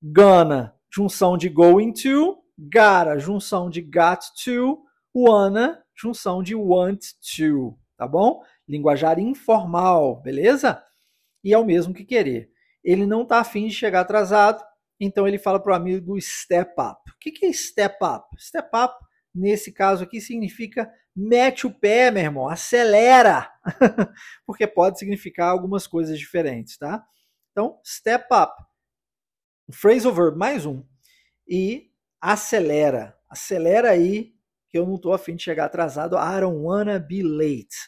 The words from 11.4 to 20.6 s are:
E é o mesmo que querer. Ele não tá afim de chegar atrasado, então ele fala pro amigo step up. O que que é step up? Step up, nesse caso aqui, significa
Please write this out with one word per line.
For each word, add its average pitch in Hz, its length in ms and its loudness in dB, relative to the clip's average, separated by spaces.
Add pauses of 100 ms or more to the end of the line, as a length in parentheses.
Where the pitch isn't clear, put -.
E 196 120 0
é 220 40 6
o 226 60 4
mesmo 175 300 0
que 180 100 -16
querer. 139 480 -4 (320)
Ele 190 220 2
não 220 200 -2
tá 233 140 2
afim 220 280 -6
de 214 60 -8
chegar 185 280 -2
atrasado, 208 600 2 (380)
então 196 260 -2
ele 202 140 -2
fala 196 180 -2
pro 196 160 -2
amigo 180 460 -4
step - 580 -4
up. 120 220 -6 (100)
O - 80 -20
que - 140 -14
que 311 140 -6
é 349 80 0
step 202 500 -4
up? 151 220 -6 (120)
Step - 380 -12
up, 247 180 -2 (400)
nesse 202 380 -4
caso 196 320 -2
aqui, 220 160 -14
significa 220 720 -10 (240)